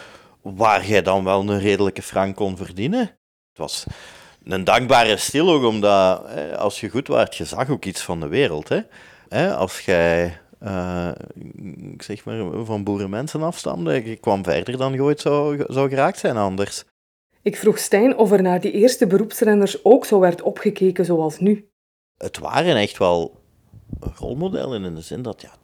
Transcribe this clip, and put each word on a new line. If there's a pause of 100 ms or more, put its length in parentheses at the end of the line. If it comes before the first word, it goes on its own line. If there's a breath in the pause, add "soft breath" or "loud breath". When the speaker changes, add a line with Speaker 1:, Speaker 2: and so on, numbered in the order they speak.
(420 loud breath)
Speaker 1:
waar
jij
dan
wel
een
redelijke
frank
kon
verdienen.
Het
was (580 loud breath)
een
dankbare
stil
ook,
omdat,
hè,
als
je
goed
waart,
je
zag
ook
iets
van
de
wereld,
hè. (480 soft breath)
Hè,
als
jij, (200)
eh, (800)
ik
zeg
maar,
van
boerenmensen
afstamde,
je
kwam
verder
dan
je
ooit
zou,
zou
geraakt
zijn
anders. (580)
Speaker 2:
Ik
vroeg
Stijn
of
er
naar
die
eerste
beroepsrenners
ook
zo
werd
opgekeken
zoals
nu. (480)
Speaker 1:
Het
waren
echt
wel (580)
rolmodellen
in
de
zin
dat,
ja, (120)